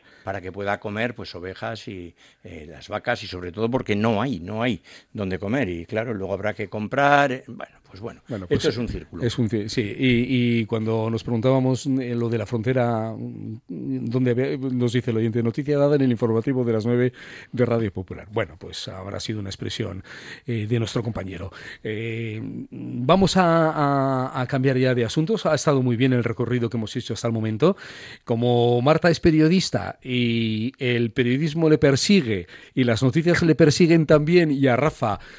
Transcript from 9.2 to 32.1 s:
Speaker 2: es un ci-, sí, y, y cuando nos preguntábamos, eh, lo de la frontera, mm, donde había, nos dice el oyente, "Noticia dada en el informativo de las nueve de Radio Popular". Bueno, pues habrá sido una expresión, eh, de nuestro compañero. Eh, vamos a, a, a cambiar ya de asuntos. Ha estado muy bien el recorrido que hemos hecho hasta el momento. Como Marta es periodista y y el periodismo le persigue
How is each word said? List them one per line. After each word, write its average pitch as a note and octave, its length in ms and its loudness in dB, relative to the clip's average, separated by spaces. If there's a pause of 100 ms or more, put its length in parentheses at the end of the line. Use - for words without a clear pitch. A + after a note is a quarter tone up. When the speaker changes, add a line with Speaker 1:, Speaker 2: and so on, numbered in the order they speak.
Speaker 2:
es A#2 120 -2
un A#2 120 2
ci-, G#2+ 200 -2
sí, B2+ 120 -2
y, A#2+ 800 2
y A2 60 -2
cuando A2+ 440 -2
nos A2+ 140 -4
preguntábamos, B2+ 640 0
eh, C3 280 -2
lo A#2 140 -2
de A#2 100 0
la G#2 80 -4
frontera, A#2 720 0
mm, A2 420 -10 (100)
donde B2+ 640 -2
había, C3+ 260 0
nos B2+ 360 0
dice B2 180 0
el A2 60 -2
oyente, A2+ 260 0
"Noticia C#3+ 340 -2
dada C#3+ 200 4
en C#3 60 2
el C3 100 4
informativo A#2 520 0
de A#2 80 0
las A2 140 0
nueve B2 260 2 (380)
de A#2+ 160 2
Radio A2+ 260 0
Popular". - 400 -10
Bueno, G#2 280 -4
pues - 260 -12
habrá F#2+ 320 -10
sido G#2+ 220 -6
una G2 80 -8
expresión, G2 560 -8 (420)
eh, A2 220 -4
de A#2+ 100 0
nuestro A2+ 240 -2
compañero. F#2+ 480 -8 (320)
Eh, A2+ 580 -6 (300)
vamos B2+ 640 2
a, E3 360 4
a, C3+ 680 0
a B2+ 60 -2
cambiar C3 320 2
ya B2+ 160 4
de A#2+ 100 2
asuntos. D#3+ 420 0
Ha D#3 100 2
estado C#3 260 2
muy A#2+ 140 2
bien C3 160 2
el B2 100 4
recorrido A#2 480 -2
que B2 60 -4
hemos A2 180 -6
hecho A#2 200 -6
hasta A#2 120 -4
el A#2 60 0
momento. A2 440 0 (480)
Como A#2+ 580 2
Marta D#3 280 4
es D#3 80 0
periodista D#3 800 2
y B2 220 -4
y A2+ 560 0
el A#2+ 340 0
periodismo D3 580 2
le D#3 80 6
persigue C3+ 680 2 (280)